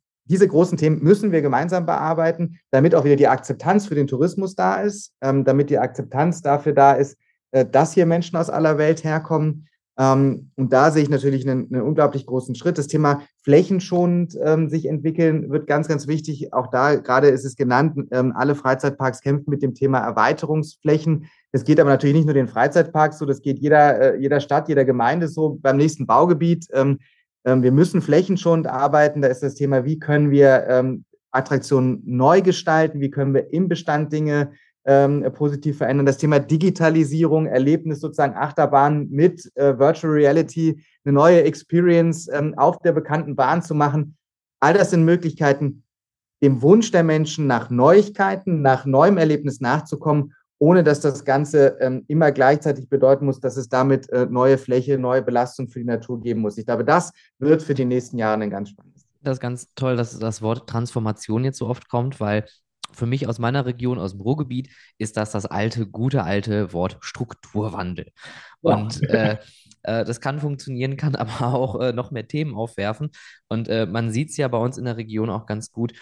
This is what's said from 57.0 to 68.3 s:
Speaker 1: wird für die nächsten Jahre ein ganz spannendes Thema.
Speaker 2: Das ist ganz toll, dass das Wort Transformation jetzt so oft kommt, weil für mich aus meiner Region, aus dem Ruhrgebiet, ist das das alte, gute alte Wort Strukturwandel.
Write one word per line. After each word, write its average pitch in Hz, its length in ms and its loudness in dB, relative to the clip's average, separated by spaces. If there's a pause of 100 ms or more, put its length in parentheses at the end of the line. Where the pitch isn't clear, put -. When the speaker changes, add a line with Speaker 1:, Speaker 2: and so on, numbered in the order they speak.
Speaker 1:
wird 156 240 2
für 147 120 -4
die 127 120 -2
nächsten 123 320 -4
Jahre 110 240 -2
ein 104 80 -4
ganz 101 200 -10
spannendes - 340 -20
Thema. - 60 -20 (120)
Speaker 2:
Das 135 140 -4
ist - 40 -12
ganz 123 340 -10
toll, 127 220 -2
dass 117 220 -6
das 110 240 -6
Wort 117 260 -4
Transformation 113 760 -4
jetzt 131 140 -6
so 120 80 -6
oft 123 220 -8
kommt, 127 320 -4
weil 107 240 -2 (480)
für 120 140 -6
mich 127 220 -4
aus 113 100 -6
meiner 123 280 -2
Region, 123 320 -6
aus 92 140 -8
dem 98 80 -16
Ruhrgebiet, 127 500 -6 (280)
ist 110 180 -8
das 107 140 -6
das 101 160 -8
alte, 110 400 -4
gute 127 380 -4
alte 101 480 -4
Wort 90 280 -4
Strukturwandel. 101 1080 -10 (560)